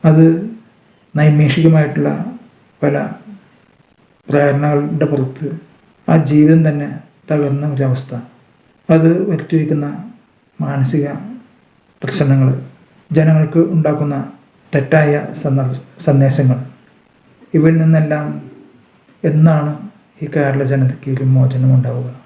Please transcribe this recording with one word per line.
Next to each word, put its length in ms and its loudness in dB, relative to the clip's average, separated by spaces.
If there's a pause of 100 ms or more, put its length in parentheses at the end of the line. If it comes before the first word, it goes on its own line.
അത് 160 6 (920)
നൈമിഷികമായിട്ടുള്ള 920 2 (720)
പല 140 0 (1300)
പ്രേരണകളുടെ 840 0
പുറത്ത് 340 -6 (640)
ആ 60 2 (160)
ജീവിതം 380 4
തന്നെ 200 -4 (420)
തകർന്ന 340 -2 (100)
ഒരവസ്ഥ, 380 -4 (840)
അത് 140 4 (220)
വരുത്തിവെക്കുന്ന 560 -2 (720)
മാനസിക 480 -2 (960)
പ്രശ്നങ്ങൾ, 480 0 (680)
ജനങ്ങൾക്ക് 440 2 (140)
ഉണ്ടാക്കുന്ന 420 -2 (580)
തെറ്റായ 380 2 (300)
സന്ദ-, 400 -2 (240)
സന്ദേശങ്ങൾ, 520 2 (1000)
ഇവയിൽ 260 4
നിന്നെല്ലാം 440 2 (1040)
എന്നാണ് 420 2 (500)
ഈ 140 -10
കേരള 260 0 (100)
ജനതയ്ക്ക് 440 -2
ഒരു 180 -4
മോചനം 440 2
ഉണ്ടാവുക? 320 -4 (140)